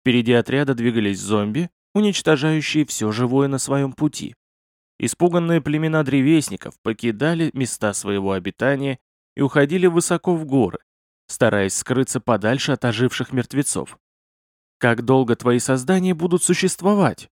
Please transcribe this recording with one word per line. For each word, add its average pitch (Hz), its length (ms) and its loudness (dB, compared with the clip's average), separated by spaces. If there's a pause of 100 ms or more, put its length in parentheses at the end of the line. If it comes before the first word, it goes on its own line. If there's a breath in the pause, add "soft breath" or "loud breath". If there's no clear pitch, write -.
Впереди 120 320 2
отряда 131 440 2
двигались 113 420 0
зомби, 107 520 -2 (220)
уничтожающие 156 920 0
все 107 240 -4
живое 127 380 0
на 139 100 -2
своем 139 360 -2
пути. - 420 -4 (640)
Испуганные 170 600 0
племена 156 440 0
древесников 135 800 0
покидали 127 720 -2
места 117 420 -4
своего 98 360 -2
обитания 123 720 -2 (340)
и - 60 -6
уходили 151 480 2
высоко 170 480 0
в 156 80 -4
горы, 131 340 0 (480)
стараясь 104 480 0
скрыться 127 460 -2
подальше 113 500 0
от 131 140 -2
оживших 120 480 -2
мертвецов. 131 680 -4 (800)
«Как 117 260 0
долго 127 300 2
твои 123 240 0
создания 175 560 0
будут 170 300 0
существовать?» 180 880 0